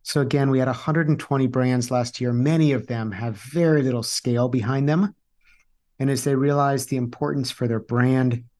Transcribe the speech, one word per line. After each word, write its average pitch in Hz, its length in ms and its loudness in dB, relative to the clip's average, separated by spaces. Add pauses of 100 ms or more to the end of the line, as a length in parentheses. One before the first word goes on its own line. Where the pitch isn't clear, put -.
So - 200 -2
again, 139 280 2
we 131 100 4
had 127 100 2
a 123 40 -2
hundred 156 360 -2
and 151 100 2
twenty 135 260 0
brands 127 460 0
last 123 300 -2
year. 123 100 -2
Many 147 400 2
of 117 160 -2
them 113 240 -4
have 110 240 -6
very 151 480 0
little 123 180 -2
scale 120 460 -2
behind 131 400 -2
them. 180 260 2 (880)
And 135 100 0
as 127 140 -2
they 139 120 0
realize 139 520 0
the 135 100 -4
importance 127 540 -4
for 123 160 -4
their 113 120 0
brand 123 680 0 (140)